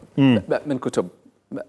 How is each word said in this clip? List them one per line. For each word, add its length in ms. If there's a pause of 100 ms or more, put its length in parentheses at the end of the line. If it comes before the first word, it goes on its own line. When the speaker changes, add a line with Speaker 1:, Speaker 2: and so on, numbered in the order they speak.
(180)
Speaker 1:
مم. 320
Speaker 2:
ب-، 160
من 120
كتب. 300 (600)